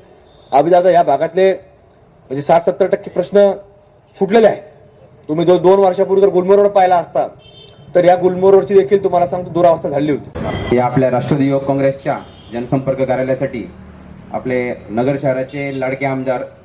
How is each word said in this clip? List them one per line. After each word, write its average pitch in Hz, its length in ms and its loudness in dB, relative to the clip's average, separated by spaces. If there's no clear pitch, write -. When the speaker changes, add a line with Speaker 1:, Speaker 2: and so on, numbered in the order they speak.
Speaker 1:
अभिदादा 170 400 4
या 170 120 4
भागातले 160 500 0
म्हणजे - 880 -14
साठ 170 280 0
सत्तर 185 180 0
टक्के - 220 -4
प्रश्न 196 420 2
सुटलेले 202 320 2
आहेत. - 140 -2
तुम्ही 165 180 -2
जो 175 140 4
दोन 185 200 4
वर्षापूर्वी 190 420 2
जर 196 80 4
गुलमोहर 180 300 2
रोड 202 80 4
पाहिला 185 300 2
असता 165 300 -4
तर - 80 4
या 175 120 6
गुलमोहर 185 380 2
रोडची 196 200 4
देखील 190 300 2
तुम्हाला 175 240 0
सांगतो 180 220 -8
दुरावस्था 170 400 0
झाली 147 220 -2
होती. - 180 -6
Speaker 2:
या 123 100 2
आपल्या 127 260 0
राष्ट्रवादी 135 360 0
युवक 139 160 -2
काँग्रेसच्या 135 560 -4
जनसंपर्क 131 480 -4
कार्यालयासाठी 127 680 -6
आपले 123 400 -6
नगर 123 320 -2
शहराचे 135 580 -6
लाडके 135 260 -6
आमदार 131 380 -6